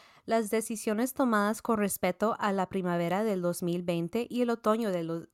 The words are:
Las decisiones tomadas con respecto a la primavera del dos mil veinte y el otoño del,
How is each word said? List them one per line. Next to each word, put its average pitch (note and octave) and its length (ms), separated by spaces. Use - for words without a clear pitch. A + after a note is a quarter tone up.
Las A3+ 240
decisiones A3 640
tomadas A3 480
con A3+ 160
respecto G3+ 600
a G#3 140
la G3 160
primavera F3+ 560
del G3 180
dos F3 220
mil F3 180
veinte F3 480
y B3 120
el A#3+ 80
otoño A3+ 420
del, E3 420